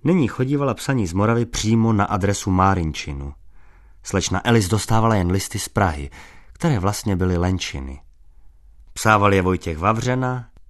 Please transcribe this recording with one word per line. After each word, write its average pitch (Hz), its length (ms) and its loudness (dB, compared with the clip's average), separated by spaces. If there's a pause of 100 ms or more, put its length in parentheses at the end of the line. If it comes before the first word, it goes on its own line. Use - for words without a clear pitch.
Nyní 156 240 2
chodívala 135 460 -2
psaní 123 340 -2
z 82 60 -8
Moravy 113 320 2
přímo 113 480 2
na 101 120 4
adresu 101 460 -2
Márinčinu. 80 840 0 (680)
Slečna - 440 -2
Elis 113 200 4
dostávala 110 480 2
jen 90 160 0
listy 98 280 -4
z - 100 -8
Prahy, 78 400 -2 (440)
které 147 260 0
vlastně 101 360 -2
byly 90 220 0
Lenčiny. 78 640 -4 (920)
Psával 104 400 2
je 98 80 4
Vojtěch 87 360 -2
Vavřena, 123 720 -2 (200)